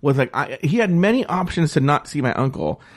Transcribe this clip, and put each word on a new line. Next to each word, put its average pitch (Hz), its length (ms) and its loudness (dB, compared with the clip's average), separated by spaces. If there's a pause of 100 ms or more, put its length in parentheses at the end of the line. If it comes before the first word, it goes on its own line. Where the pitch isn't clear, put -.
was 139 160 2
like, 131 160 2
I, 120 280 -4
he 156 160 0
had 220 120 2
many 196 360 2
options 175 480 -2
to 151 80 2
not 143 260 0
see 147 140 -4
my - 120 0
uncle, 131 480 -2 (160)